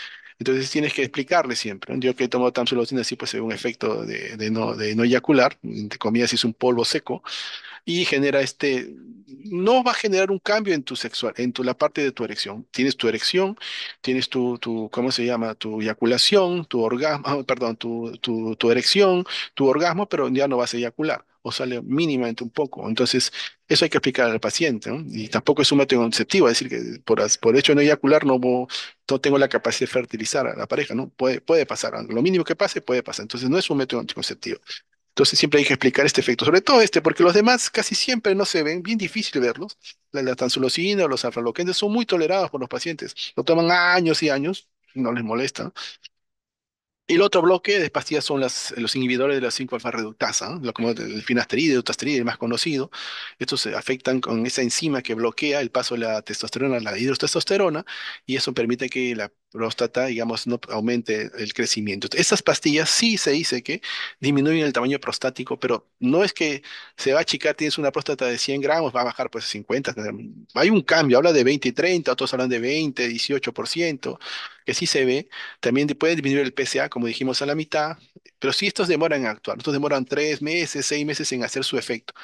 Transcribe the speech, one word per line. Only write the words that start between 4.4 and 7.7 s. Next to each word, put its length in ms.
no, 260
de 200
no 80
eyacular, 600
entre 360
comillas, 340
es 120
un 80
polvo 320
seco, 380